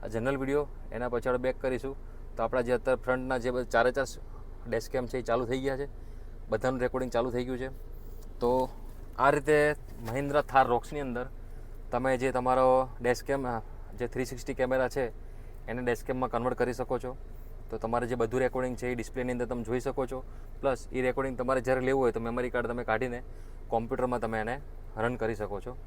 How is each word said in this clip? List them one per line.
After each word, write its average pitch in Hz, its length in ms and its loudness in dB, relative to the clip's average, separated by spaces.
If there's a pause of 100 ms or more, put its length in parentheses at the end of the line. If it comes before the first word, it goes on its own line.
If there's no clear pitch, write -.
આ 98 40 -8
જનરલ 113 300 0
વીડિયો, 139 300 2 (240)
એના 120 180 -2
પાછળ 123 280 2
બેક 127 240 0
કરીશું 131 340 -2 (400)
તો 117 80 0
આપણા 120 180 2
જે 120 100 2
અત્યારે 123 320 2
ફ્રન્ટના 127 340 2
જે 123 140 0
બધા 127 120 0
ચારે 120 280 4
ચાર 135 140 2 (640)
ડેશ 113 200 -2
કેમ 127 160 -2
છે 117 120 -4
એ 127 40 -2
ચાલુ 117 240 2
થઈ 127 140 0
ગયા 135 180 -2
છે, 143 100 -4 (640)
બધાનું 127 300 2
રેકોર્ડિંગ 127 320 0
ચાલુ 120 200 2
થઈ 123 140 0
ગયું 127 120 -2
છે. 131 100 -4 (720)
તો 127 300 4 (500)
આ 131 100 8
રીતે 147 460 6 (320)
Mahindra 139 300 0
Thar 131 320 6
Rocksની 120 300 0
અંદર 127 300 -4 (640)
તમે 127 260 4
જે 127 140 2
તમારો 127 580 6 (120)
ડેશ 120 220 2
કેમ, 139 240 0
અ, 120 120 0 (380)
જે 120 100 0
થ્રી 123 180 -2
સિક્સટી 127 280 -6
કેમેરા 127 360 2
છે 123 220 0 (560)
એને 117 140 -4
ડેશ 123 220 0
કેમમાં 127 260 0
કન્વર્ટ 123 280 0
કરી 123 160 2
શકો 123 260 -2
છો. 127 180 -6 (520)
તો 113 80 -6
તમારે 117 300 2
જે 123 80 0
બધું 117 240 4
રેકોર્ડિંગ 127 380 0
છે 123 100 -2
એ 123 80 0
ડિસ્પ્લેની 123 360 -2
અંદર 123 140 0
તમે 120 180 -4
જોઈ 113 160 0
શકો 131 260 -2
છો. 127 180 -6 (380)
પ્લસ 131 300 0
એ 131 100 0
રેકોર્ડિંગ 127 360 0
તમારે 127 240 2
જ્યારે 131 200 2
લેવું 135 200 4
હોય 120 100 6
તો - 80 -2
મેમરી 120 300 -2
કાર્ડ 120 180 0
તમે 120 160 -2
કાઢીને 120 400 0 (440)
કોમ્પ્યુટરમાં 120 520 2
તમે 110 200 -2
એને 120 220 -2 (360)
રન 117 180 0
કરી 113 200 -2
શકો 101 240 -4
છો. 123 280 -10